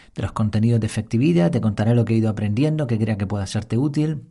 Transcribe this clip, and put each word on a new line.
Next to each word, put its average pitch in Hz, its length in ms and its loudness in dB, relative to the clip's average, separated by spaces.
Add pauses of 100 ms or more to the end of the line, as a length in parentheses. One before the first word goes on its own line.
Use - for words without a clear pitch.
(160)
de - 60 -6
los - 100 -4
contenidos 110 480 2
de 110 80 -2
efectividad, 165 640 2
te 120 100 0
contaré 107 340 2
lo 117 100 4
que 113 80 0
he 113 40 2
ido 110 120 2
aprendiendo, 120 580 0
que 117 100 0
crea 107 200 0
que 98 100 -4
pueda 101 200 -4
serte - 300 -4
útil. 151 540 -2